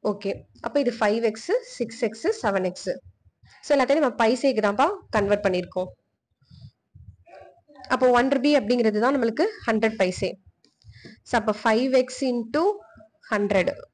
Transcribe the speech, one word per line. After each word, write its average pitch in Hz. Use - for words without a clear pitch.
ஓகே, 196
அப்போ 285
இது 226
five 226
X, 277
six 233
X, -
seven 196
X. 180
So, -
எல்லாத்தையும் 277
நம்ம 254
பைசேக்கு 233
தான்ப்பா 254
convert 202
பண்ணியிருக்கோம். 180
அப்போ 254
one 262
rupee 285
அப்படிங்கிறது 220
தான் 277
நம்மளுக்கு 240
ஹண்ட்ரட் 220
பைசே. 185
So, -
அப்போ 208
five 240
X 254
into 240
hundred. 196